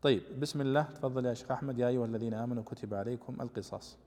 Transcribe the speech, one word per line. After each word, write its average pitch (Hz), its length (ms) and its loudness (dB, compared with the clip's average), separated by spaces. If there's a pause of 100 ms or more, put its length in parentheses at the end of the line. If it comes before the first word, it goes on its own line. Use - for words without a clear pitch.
طيب، 131 200 6 (180)
بسم 147 200 -2
الله، 139 220 4
تفضل 131 440 0
يا 120 80 4
شيخ - 160 -8
أحمد. 131 280 -2
"يا 123 100 6
أيها 123 160 4
الذين 113 300 0
آمنوا 117 280 -2
كتب 107 320 -6
عليكم 117 460 -4
القصاص". - 680 -6